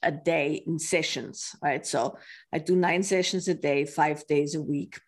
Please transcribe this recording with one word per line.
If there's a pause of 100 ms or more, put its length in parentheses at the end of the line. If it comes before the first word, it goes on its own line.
a
day
in
sessions,
right?
So (360)
I
do
nine
sessions
a
day,
five
days
a
week,